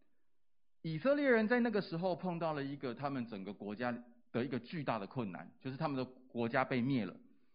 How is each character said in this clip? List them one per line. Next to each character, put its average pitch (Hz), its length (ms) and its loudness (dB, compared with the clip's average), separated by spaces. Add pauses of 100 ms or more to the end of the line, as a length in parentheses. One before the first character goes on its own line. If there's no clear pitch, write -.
(840)
以 160 140 -4
色 262 180 4
列 285 140 4
人 220 180 6
在 247 120 4
那 233 100 4
个 208 120 2
时 165 160 -4
候 175 180 0
碰 175 220 -2
到 165 160 -2
了 143 100 -2
一 139 120 -4
个 135 180 -4
他 135 160 -4
们 131 180 -2
整 104 160 -8
个 95 80 -6
国 101 240 -6
家 123 160 0 (400)
的 123 140 0
一 - 20 -6
个 131 120 -2
巨 156 240 -6
大 123 160 0
的 98 60 -6
困 110 260 -4
难， 85 280 -10
就 131 120 -8
是 139 60 -8
他 160 100 0
们 139 100 0
的 127 80 0 (220)
国 117 200 -2
家 131 160 4
被 131 160 0
灭 123 260 2
了， 90 100 -6 (400)